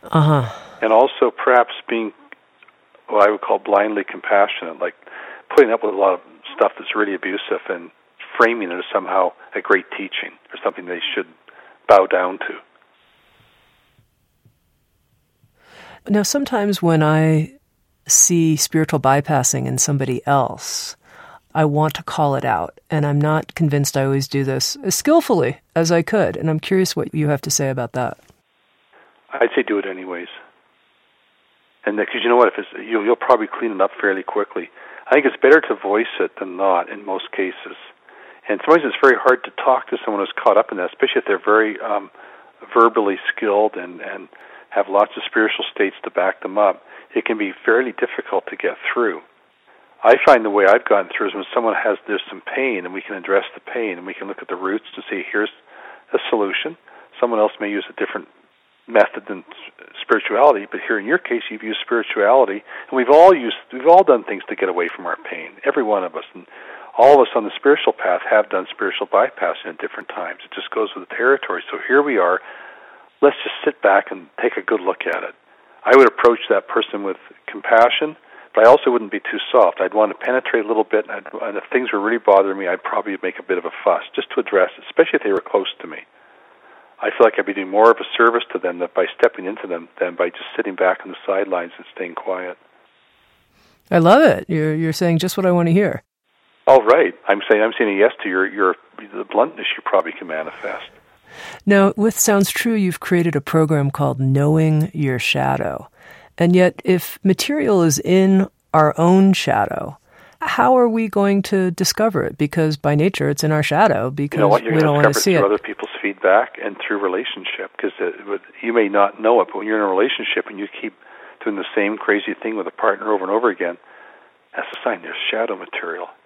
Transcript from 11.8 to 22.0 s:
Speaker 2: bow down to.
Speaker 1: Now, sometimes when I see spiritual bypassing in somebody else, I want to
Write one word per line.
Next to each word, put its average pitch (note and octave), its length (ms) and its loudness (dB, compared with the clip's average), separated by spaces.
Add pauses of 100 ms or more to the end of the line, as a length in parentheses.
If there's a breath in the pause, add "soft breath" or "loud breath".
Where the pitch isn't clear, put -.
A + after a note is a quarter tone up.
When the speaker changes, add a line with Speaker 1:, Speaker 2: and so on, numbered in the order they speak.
Speaker 2:
bow G2 180 8
down F#2 320 -2
to. - 160 -8 (3500 loud breath)
Speaker 1:
Now, G#3 140 2
sometimes G#3 580 -2
when E3 220 2
I D#3 560 2 (480)
see E3 500 2
spiritual D#3 440 0
bypassing C3+ 680 0
in C3 100 -4
somebody C3 480 -2
else, - 720 -2 (560 loud breath)
I D#3 120 0
want D3+ 300 0
to - 100 -12